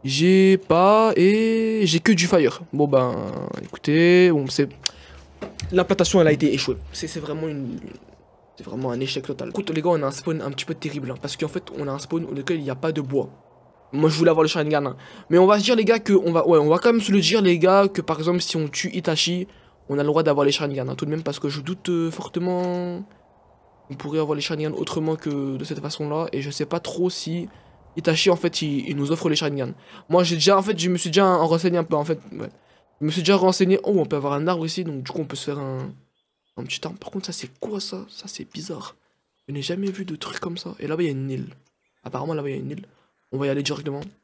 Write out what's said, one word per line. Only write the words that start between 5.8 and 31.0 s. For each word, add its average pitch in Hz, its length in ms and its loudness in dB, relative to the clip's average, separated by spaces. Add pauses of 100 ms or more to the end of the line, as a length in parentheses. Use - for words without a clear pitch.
elle 156 80 6
a 151 40 6
été 143 220 2
échouée. 131 220 -2 (160)
C'est, - 160 -10
c'est 165 120 -8
vraiment 156 280 -6
une, 143 300 -8 (800)
c'est - 80 -20
vraiment 127 280 -6
un 123 80 -6
échec 135 260 -6
total. 123 220 -10
Écoute 202 220 -6
les 156 120 -2
gars, 175 80 2
on 156 120 2
a 135 40 -2
un 135 40 -2
spawn 160 300 -6
un 139 120 -6
petit 135 120 -10
peu 160 100 -8
terrible, 143 360 -8
hein, 131 100 -10
parce - 160 -10
qu'en 156 120 -4
fait - 160 -8 (120)
on 143 120 -8
a - 20 -6
un 139 80 -6
spawn 165 260 -6
auquel 139 340 -4
il 143 40 -6
n'y 139 80 -6
a 127 60 -6
pas 160 160 -2
de 151 80 -4
bois. 135 280 -2 (640)
Moi 151 160 4
je 151 80 2
voulais 170 140 4
avoir 160 120 4
le 156 60 4
Sharingan, 151 380 0
hein. 131 100 -6 (320)
Mais 170 100 6
on 185 80 8
va 208 120 6
se 202 60 0
dire 233 120 4
les 220 80 2
gars 226 140 4
que 208 140 0
on 170 200 4
va, 165 140 2
ouais, 165 120 8
on 151 100 4
va 170 100 4
quand 233 140 4
même 233 100 2
se 202 100 0
le 196 80 6
dire 196 220 2
les 175 160 4
gars 196 300 6
que 196 120 -2
par 160 180 -4
exemple 170 220 0
si - 160 -4
on 156 120 -2
tue - 260 -6
Itachi, 175 540 -2 (400)
on 139 100 -2
a 143 40 0
le 147 60 2
droit 151 140 2
d'avoir 147 220 4
les 139 80 4
Sharingan, 139 360 -4
hein, 131 60 -8
tout 131 100 -6
de 147 60 -6
même, 160 120 -4
parce 143 160 -6
que 147 100 -4
je 143 120 -6
doute, 180 280 -8
euh, 165 220 0
fortement 180 960 -4 (840)
qu'on 135 60 -10
pourrait 151 240 -6
avoir 151 160 -2
les 143 80 -4
Sharingan 151 300 -4
autrement 160 440 -4
que 139 400 -4
de 131 80 -8
cette 147 160 -8
façon-là. 151 520 -6
Et 139 100 -4
je 143 80 -8
sais 147 160 -6
pas 170 140 -4
trop 180 300 -4
si 175 380 -6 (480)
Itachi, 165 340 2
en 170 60 4
fait, 170 260 -2
il, 143 260 -2
il 147 80 -4
nous 143 160 -2
offre 165 160 -2
les 151 80 2
Sharingan. 143 360 -4 (360)
Moi, 175 160 6
j'ai 170 120 0
déjà, 190 220 6
en 190 40 2
fait, 196 160 -2
je 175 120 0
me 175 60 2
suis 170 140 -4